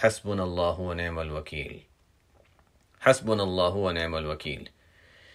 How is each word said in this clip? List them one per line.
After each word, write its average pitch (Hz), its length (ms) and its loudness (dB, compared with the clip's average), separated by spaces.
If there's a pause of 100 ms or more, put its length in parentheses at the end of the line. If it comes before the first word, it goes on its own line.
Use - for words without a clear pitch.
"حسبنا 101 400 2
اللہ 87 360 0
ونعم 85 400 -4
الوکیل، 76 580 -8 (1300)
حسبنا 107 340 4
اللہ 92 180 2
ونعم 87 540 2
الوکیل۔" 78 480 -6 (720)